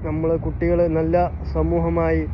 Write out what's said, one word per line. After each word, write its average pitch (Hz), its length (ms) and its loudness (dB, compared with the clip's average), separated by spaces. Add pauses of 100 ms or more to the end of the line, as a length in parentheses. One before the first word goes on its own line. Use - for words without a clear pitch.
നമ്മൾ 160 300 0
കുട്ടികൾ 170 500 0
നല്ല 165 440 2 (220)
സമൂഹമായി 165 800 0